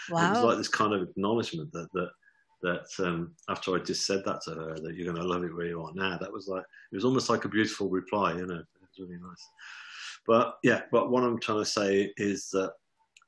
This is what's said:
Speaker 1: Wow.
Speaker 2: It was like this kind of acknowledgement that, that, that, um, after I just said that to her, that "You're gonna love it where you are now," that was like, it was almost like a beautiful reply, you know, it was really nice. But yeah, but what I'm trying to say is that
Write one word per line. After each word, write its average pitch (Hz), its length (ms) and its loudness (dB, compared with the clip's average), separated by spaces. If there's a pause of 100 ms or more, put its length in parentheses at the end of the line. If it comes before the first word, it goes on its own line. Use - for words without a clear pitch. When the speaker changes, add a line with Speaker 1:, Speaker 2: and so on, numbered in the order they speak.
Speaker 1:
Wow. 170 200 2
Speaker 2:
It - 60 4
was 240 100 4
like 110 140 6
this 110 100 -2
kind 107 240 2
of 95 100 2
acknowledgement 95 720 -2
that, 82 220 -8
that, 90 160 -2 (520)
that, 87 240 -2 (140)
um, 85 320 0 (160)
after 92 260 -2
I 87 60 2
just - 260 -2
said 98 180 0
that - 180 -4
to - 100 -10
her, 80 320 -8
that 82 100 -6
"You're 87 180 -4
gonna 85 140 -2
love 87 160 0
it 87 100 -4
where 85 140 -4
you 85 160 -6
are 80 140 -10
now," 95 220 -2
that 95 140 -8
was 101 140 -10
like, 92 160 -4 (300)
it - 20 -14
was 101 100 -2
almost 127 240 2
like 110 160 2
a 101 40 -2
beautiful 104 400 0
reply, 92 460 0
you 90 120 -4
know, 90 80 -4
it 85 120 -10 (140)
was - 200 -20
really 90 200 -12
nice. 90 280 -18 (800)
But 113 340 6
yeah, 117 200 4 (100)
but 117 180 4
what 123 140 4
I'm 117 160 2
trying 107 180 0
to 104 60 2
say 101 520 2
is 101 340 -2
that 95 220 0 (560)